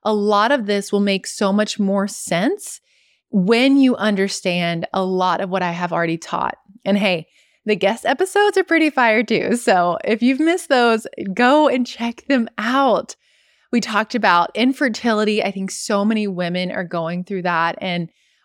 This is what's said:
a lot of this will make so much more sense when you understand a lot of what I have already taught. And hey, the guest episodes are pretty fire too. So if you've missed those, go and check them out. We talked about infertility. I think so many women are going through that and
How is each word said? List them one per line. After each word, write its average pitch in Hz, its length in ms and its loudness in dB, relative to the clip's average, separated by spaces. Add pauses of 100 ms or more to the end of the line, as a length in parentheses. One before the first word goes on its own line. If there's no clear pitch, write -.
a 220 100 0
lot 208 400 2
of 240 140 0
this 202 260 -2
will 202 80 2
make 196 260 0
so 196 240 -2
much 208 300 0
more 196 260 0
sense - 760 -4 (480)
when 233 480 4
you 262 180 4
understand 180 960 -2
a 190 100 -2
lot 185 380 0
of 190 80 -4
what 180 140 -2
I 175 100 -2
have 175 220 -4
already 165 240 -2
taught. - 400 -6 (260)
And 202 140 0
hey, 185 280 -2 (380)
the 214 100 0
guest 220 300 0
episodes 392 540 2
are 359 60 2
pretty 320 260 2
fire 233 320 2
too. 233 340 0
So 180 480 2
if 220 180 0
you've 262 180 2
missed 330 280 0
those, 233 380 2 (260)
go 262 360 4
and 247 180 0
check - 400 -10
them 240 200 2 (120)
out. 240 580 0 (560)
We 240 80 2
talked 214 340 -2
about 185 400 2
infertility. 220 880 0
I 202 80 -2
think 190 200 -8
so 202 340 -2
many 214 220 0
women 180 440 -4
are 185 140 -6
going 170 400 -6
through 190 180 -6
that 170 380 -2
and 175 300 -4 (340)